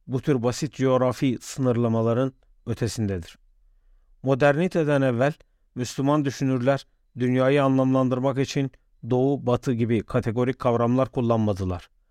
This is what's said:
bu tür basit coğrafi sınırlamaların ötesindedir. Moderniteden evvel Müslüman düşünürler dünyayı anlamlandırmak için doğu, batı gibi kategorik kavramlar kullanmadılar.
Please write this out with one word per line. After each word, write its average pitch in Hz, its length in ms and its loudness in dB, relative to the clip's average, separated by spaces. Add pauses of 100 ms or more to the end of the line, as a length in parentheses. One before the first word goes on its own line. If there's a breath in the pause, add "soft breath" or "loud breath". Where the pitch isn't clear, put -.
bu 127 140 -4
tür 131 220 0
basit 120 320 -4
coğrafi 127 640 0
sınırlamaların 117 920 0 (340)
ötesindedir. 101 720 -4 (840)
Moderniteden 143 800 2
evvel 131 300 2 (420)
Müslüman 139 500 -2
düşünürler 131 600 -2 (320)
dünyayı 131 460 2
anlamlandırmak 131 720 2
için 139 340 -2 (380)
doğu, 127 360 0
batı 123 260 0
gibi 113 280 0
kategorik 123 580 -2
kavramlar 120 500 2
kullanmadılar. 104 840 -2 (200)